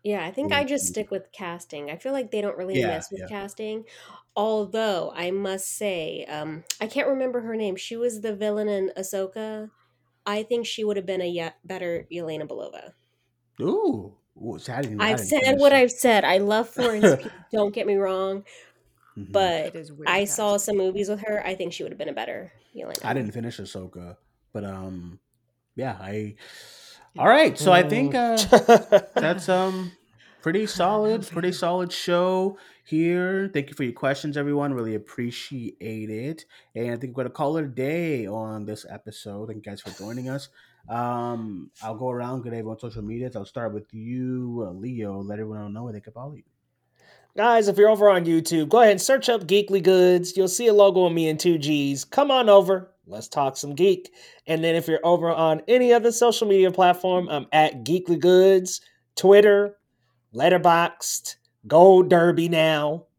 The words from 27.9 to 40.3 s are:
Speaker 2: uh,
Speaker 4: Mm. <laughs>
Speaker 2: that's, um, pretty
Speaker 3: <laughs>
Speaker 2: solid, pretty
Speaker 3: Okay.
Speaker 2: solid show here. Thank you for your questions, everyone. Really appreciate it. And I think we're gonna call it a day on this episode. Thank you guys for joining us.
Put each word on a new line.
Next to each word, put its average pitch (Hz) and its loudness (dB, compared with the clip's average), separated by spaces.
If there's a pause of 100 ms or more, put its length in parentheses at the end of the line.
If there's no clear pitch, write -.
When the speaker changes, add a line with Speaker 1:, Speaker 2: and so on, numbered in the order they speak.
Speaker 2:
uh, 233 0
Speaker 4:
Mm. 214 6
<laughs> - -8
Speaker 2:
that's, 180 -2
um, 185 -2 (500)
pretty 190 -2
Speaker 3:
<laughs> - -
Speaker 2:
solid, 208 0
pretty 170 -4
Speaker 3:
Okay. 180 -6
Speaker 2:
solid 175 -2
show 185 0 (280)
here. 180 -2
Thank 139 -6
you - -20
for 147 -6
your 120 -4
questions, 143 -4
everyone. 143 -4
Really 113 -6
appreciate 113 -10
it. 131 -10 (300)
And 120 -6
I 120 -6
think 127 -12
we're 131 -6
gonna 120 -8
call 151 -4
it 151 -4
a - -10
day 135 -4
on 110 -10
this 107 -12
episode. 107 -16
Thank 107 -14
you 104 -14
guys 101 -16
for 101 -16
joining 120 -10
us. 135 -10 (400)